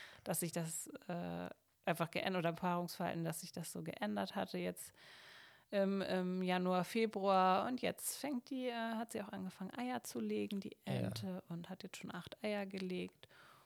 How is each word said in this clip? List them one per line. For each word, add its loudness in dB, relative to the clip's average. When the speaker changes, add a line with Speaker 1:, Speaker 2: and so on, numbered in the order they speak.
Speaker 1:
dass 0
sich 0
das, -2
äh, -4
einfach 2
geändert, 0
oder 2
Paarungsverhalten, 0
dass -2
sich -12
das -8
so -6
geändert -2
hatte. -2
Jetzt -4
im, 4
im 2
Januar, 4
Februar. 6
Und -2
jetzt 0
fängt -2
die, -2
äh, -2
hat -4
sie -2
auch -8
angefangen, -6
Eier -2
zu -4
legen, 0
die -8
Speaker 2:
Ja. 0
Speaker 1:
Ente, -2
und -6
hat -10
jetzt -10
schon -8
acht -10
Eier 0
gelegt. -4